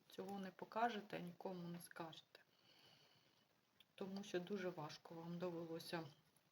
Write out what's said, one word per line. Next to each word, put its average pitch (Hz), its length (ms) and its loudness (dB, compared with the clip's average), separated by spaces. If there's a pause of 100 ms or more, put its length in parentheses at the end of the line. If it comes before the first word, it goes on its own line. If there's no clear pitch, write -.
цього 190 320 -2
не 95 120 -2
покажете, 214 680 4
нікому 175 480 -2
не 175 120 -2
скажете. - 600 -8 (1600)
Тому 196 280 -2
що 185 160 4
дуже 185 300 0
важко 160 460 -4
вам 170 220 -2
довелося 165 640 0 (480)